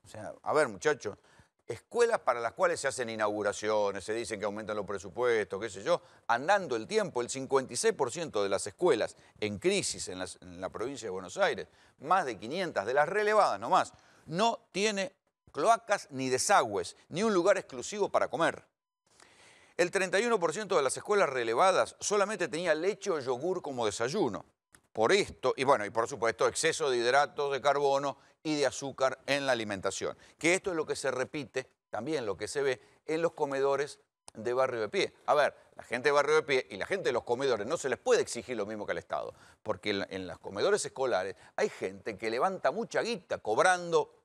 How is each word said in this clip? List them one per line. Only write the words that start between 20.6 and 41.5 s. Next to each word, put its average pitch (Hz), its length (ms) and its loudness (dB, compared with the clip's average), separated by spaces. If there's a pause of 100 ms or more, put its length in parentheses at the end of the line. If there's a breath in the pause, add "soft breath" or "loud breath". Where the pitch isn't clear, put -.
de 147 60 6
las 131 140 0
escuelas 180 320 2
relevadas 127 720 2
solamente 196 480 0
tenía 160 260 0
leche 185 360 -2
o 156 100 0
yogur 131 420 -2
como 127 240 -2
desayuno. 117 580 -2 (480)
Por 113 180 4
esto, 156 460 2
y 135 80 0
bueno, 120 220 4
y 95 40 -6
por 117 160 0
supuesto, 113 400 0
exceso 147 440 0
de 123 80 2
hidratos 139 520 2
de 131 120 -2
carbono 139 560 2 (240 soft breath)
y 156 140 -2
de 143 100 2
azúcar 131 580 -2
en 139 220 0
la 131 60 2
alimentación. 98 600 -2 (240 loud breath)
Que 165 140 4
esto 190 160 0
es 175 80 -2
lo 151 80 -2
que 143 120 -4
se 135 140 -2
repite, 127 560 -6 (220)
también 123 380 -4
lo 98 100 -2
que 104 100 -8
se 143 140 -4
ve 135 180 2 (280 soft breath)
en 160 160 0
los 170 100 0
comedores 139 680 -2 (340)
de 117 180 -4
barrio 123 300 0
de 104 80 -4
pie. 170 240 -2 (100)
A 127 80 2
ver, 143 240 4 (200 soft breath)
la - 60 -18
gente 123 280 0
de - 20 2
barrio 147 220 4
de 156 80 4
pie 131 260 0
y 104 80 -12
la 90 80 -6
gente 160 240 -2
de 127 60 0
los 113 80 0
comedores 120 440 0
no 160 120 -2
se 139 100 -4
les 120 100 -2
puede 226 220 2
exigir 120 340 -6
lo 104 120 -4
mismo 107 180 -8
que 95 80 -6
al 85 60 -4
Estado, 64 340 -8 (300 loud breath)
porque 104 280 -4
en, 98 200 -2
en 95 160 -8
los 82 120 -12
comedores 127 460 0
escolares 101 520 -2 (200 loud breath)